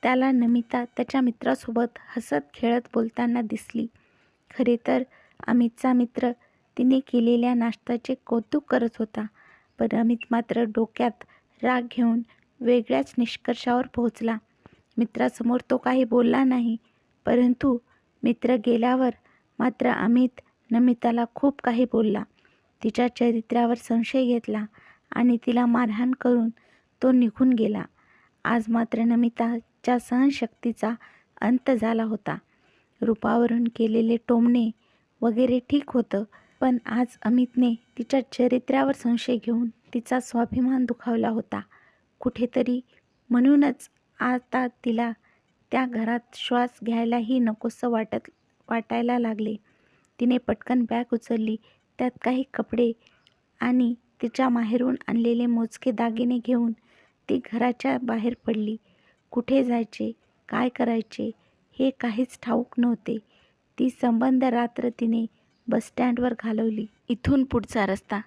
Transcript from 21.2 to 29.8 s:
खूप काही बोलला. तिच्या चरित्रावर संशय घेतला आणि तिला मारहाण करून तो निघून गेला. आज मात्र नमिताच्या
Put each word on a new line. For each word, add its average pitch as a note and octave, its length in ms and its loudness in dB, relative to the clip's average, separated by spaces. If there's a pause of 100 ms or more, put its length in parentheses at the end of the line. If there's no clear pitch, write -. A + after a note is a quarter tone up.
खूप C#4 300 0
काही B3 280 2
बोलला. G#3+ 300 2 (600)
तिच्या A#3 340 0
चरित्रावर A#3 580 0
संशय A#3 500 0
घेतला A3+ 400 -2 (480)
आणि A#3+ 240 4 (100)
तिला B3 200 2
मारहाण A#3+ 460 0
करून A#3+ 360 0 (540)
तो C4 100 4
निघून B3+ 400 4
गेला. G#3+ 320 0 (600)
आज A3+ 240 0
मात्र A3+ 340 0
नमिताच्या A#3 960 0